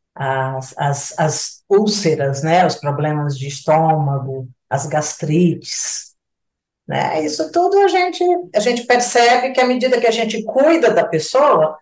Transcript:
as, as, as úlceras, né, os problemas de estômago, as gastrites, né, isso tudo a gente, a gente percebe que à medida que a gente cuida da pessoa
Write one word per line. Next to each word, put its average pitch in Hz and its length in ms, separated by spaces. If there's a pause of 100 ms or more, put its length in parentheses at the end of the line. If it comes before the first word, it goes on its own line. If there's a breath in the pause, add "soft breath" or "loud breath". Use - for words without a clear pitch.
(140)
as, 135 640
as, 143 400
as - 500
úlceras, 160 720
né, 165 240
os - 100
problemas 147 600
de 139 100
estômago, 139 1000 (220)
as 139 160
gastrites, - 1300 (720)
né, 311 380
isso 302 280
tudo 392 280
a 392 80
gente, 359 360 (300)
a 208 60
gente 240 240
percebe 247 680
que 262 80
à 247 60
medida 247 340
que 233 60
a 220 60
gente 220 320
cuida 269 480
da - 140
pessoa 156 760